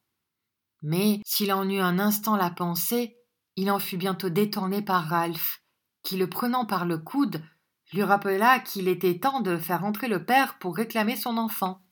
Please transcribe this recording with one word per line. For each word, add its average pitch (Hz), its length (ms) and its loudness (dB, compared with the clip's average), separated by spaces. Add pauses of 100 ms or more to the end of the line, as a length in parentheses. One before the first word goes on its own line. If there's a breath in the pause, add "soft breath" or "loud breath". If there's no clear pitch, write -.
(840)
Mais, 196 420 2
s'il 202 280 0
en 190 160 0
eut 196 120 0
un 180 180 4
instant 208 380 2
la 180 140 2
pensée, 175 680 -2 (400)
il 190 140 0
en 202 80 2
fut 196 180 -6
bientôt 185 320 -2
détourné 202 540 0
par 185 220 0
Ralph, 170 580 -2 (400)
qui, - 140 -6
le 185 120 0
prenant 240 380 -2
par 190 180 -2
le 170 140 0
coude, 165 440 -2 (500)
lui 190 100 0
rappela 202 560 4
qu'il 202 300 -4
était 180 320 2
temps 269 200 0
de 185 160 0
faire 170 280 -2
entrer 208 240 -4
le 180 160 0
père 254 340 2
pour 175 180 -6
réclamer 226 400 -2
son 233 200 -4
enfant. 214 440 -4 (120)